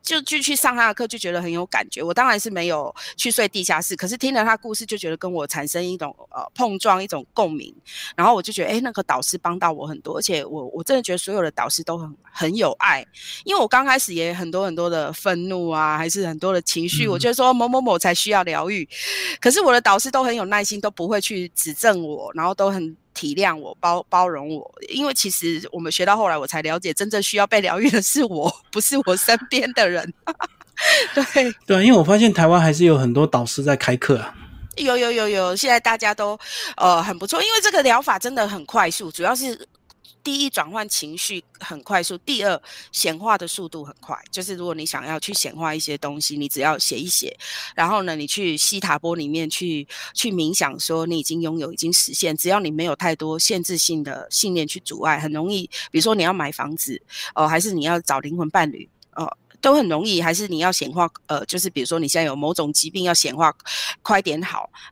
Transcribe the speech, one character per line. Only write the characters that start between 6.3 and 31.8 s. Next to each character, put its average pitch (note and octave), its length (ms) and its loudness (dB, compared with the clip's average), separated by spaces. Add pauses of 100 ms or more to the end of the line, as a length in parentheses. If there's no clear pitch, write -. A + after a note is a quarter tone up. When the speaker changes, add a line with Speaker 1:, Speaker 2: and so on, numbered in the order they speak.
Speaker 1:
碰 G#3+ 240 -2
撞， F#3+ 260 2
一 G3+ 40 -10
种 C#3 260 -8
共 F#3 180 2
鸣。 D3 220 -10 (420)
然 E3+ 100 2
后 A#3 100 8
我 F#3 60 -2
就 G#3+ 120 -8
觉 F#3 100 -2
得， - 60 -2
哎， A3 120 0
那 B3 100 -4
个 G3+ 100 -4
导 C3 180 -6
师 - 160 -4
帮 F3 220 -4
到 E3+ 140 2
我 C#3+ 160 -8
很 D#3 140 -10
多， D#3+ 180 -8
而 - 20 -4
且 D3+ 240 -2
我， C#3+ 220 -10
我 E3 160 -10
真 C4+ 120 2
的 B3 60 2
觉 G3 100 -6
得 F3+ 60 -2
所 F#3+ 160 -6
有 G#3 80 0
的 D#3+ 80 0
导 B2 180 -2
师 - 160 -2
都 E3 140 -4
很， D#3 240 -12
很 E3 340 -4
有 F#3 180 2
爱。 D3 300 2 (420)
因 F#4+ 100 0
为 F#4+ 40 4
我 A3+ 80 4
刚 B3+ 160 4
开 C4+ 140 4
始 A#3 160 -2
也 E3 180 -2
很 F3 200 -6
多 F#3 120 -2
很 F3 120 -4
多 F3 120 -2
的 D#3+ 240 -2
愤 F3+ 380 -2
怒 F3+ 200 -2
啊， D#3 280 2
还 D#3+ 100 -2
是 F#3+ 200 -2
很 D#3 100 -6
多 F#3 160 0
的 F3 80 2
情 E3+ 260 -2
绪， F3+ 200 0
Speaker 2:
嗯。 - 20 0
Speaker 1:
我 F3 80 0
觉 A#3+ 100 0
得 A#3 60 4
说 B3+ 180 6
某 A#3+ 160 2
某 C4 140 2
某 A3 160 2
才 F3 160 2
需 G#3 160 -2
要 G3+ 140 4
疗 D#3+ 260 -2
愈。 F#3+ 180 -4 (540)
可 A#3+ 80 6
是 D#4 100 4
我 D4+ 140 6
的 A#3+ 80 6
导 G3+ 160 6
师 C4 140 -2
都 C4 120 2
很 A#3+ 120 0
有 G#3 100 -4
耐 G#3 180 0
心， G#3 160 -4
都 G#3 120 -2
不 E3+ 160 -6
会 G#3 120 2
去 F#3 300 -4
指 - 240 -4
正 F#3+ 300 2
我， D3+ 320 -8
然 D#3+ 100 -2
后 F#3 80 2
都 G3 160 2
很 E3 260 -4 (200)
体 D3 180 -4
谅 F3 240 2
我， - 220 -12
包-， F3 300 0
包 F3+ 180 4
容 D#3 280 -6
我。 - 160 -14 (180)
因 C#4 160 -2
为 C4+ 80 0
其 - 160 0
实 E3 420 -2
我 F3+ 80 -8
们 E3 120 -4
学 E3+ 140 0
到 G3+ 100 6
后 G#3+ 140 2
来， D#3+ 80 0
我 C#3 80 -4
才 D#3 160 -6
了 D#3 160 -2
解 F3+ 160 -4
真 G3+ 160 -2
正 G#3 140 0
需 - 140 -2
要 G3+ 100 4
被 G#3+ 140 4
疗 F3+ 180 0
愈 C4 100 6
的 G#3+ 120 4
是 C#4+ 240 0
我， D#3+ 340 -2
<laughs> - 120 -20
不 G#3 80 -4
是 - 160 0 (100)
我 F#3 100 4
身 A3+ 220 2 (120)
边 C4 240 0
的 G#3 160 4
人。 E3+ 240 -4 (120)
<laughs> - 920 0 (180)
对。 B3+ 220 4 (100)
Speaker 2:
对， F#3+ 200 6